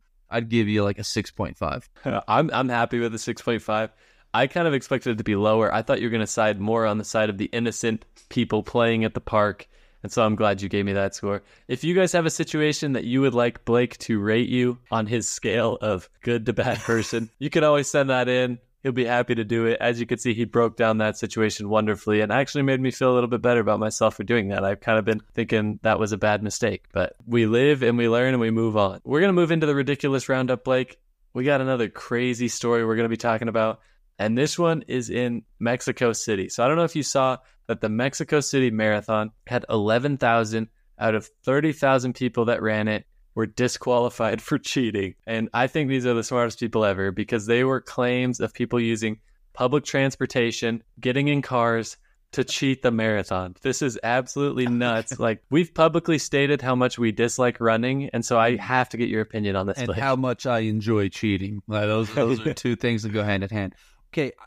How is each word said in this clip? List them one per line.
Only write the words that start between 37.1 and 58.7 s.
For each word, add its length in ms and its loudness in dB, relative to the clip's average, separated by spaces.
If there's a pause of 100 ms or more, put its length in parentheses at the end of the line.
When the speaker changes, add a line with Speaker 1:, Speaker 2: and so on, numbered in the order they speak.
Speaker 2:
that 140 -4
the 80 -2
Mexico 520 0
City 300 2
Marathon 600 0 (140)
had 240 -2
eleven 480 2
thousand 500 0 (300)
out 160 0
of 120 -4 (160)
thirty 300 2
thousand 400 2
people 320 -2
that 180 0
ran 240 0
it 200 -4 (280)
were 120 0
disqualified 960 0
<laughs> 60 -16
for 100 0
cheating. 560 -2 (120)
And 260 -4
I 140 2
think 220 -2
these 180 0
are 80 2
the 80 0
smartest 380 -2
people 240 0
ever, 260 0
because 360 -4
they 180 4
were 160 0
claims 580 -2
of 160 -4
people 240 -2
using 400 0 (360)
public 280 0 (360)
transportation, 640 -2 (180)
getting 280 0
in 140 2
cars 540 -2 (360)
to 120 0
cheat 380 -2
the 80 4
marathon. 720 -2
This 200 -2
is 200 -4
absolutely 640 -2
nuts. 520 -2
Speaker 1:
<laughs> 60 -2
Speaker 2:
Like, 260 -2
we've 220 2
publicly 460 2
stated 440 0
how 120 0
much 240 0
we 140 2
dislike 480 0
running, 520 0
and 120 -2
so 140 2
I 180 4
have 340 0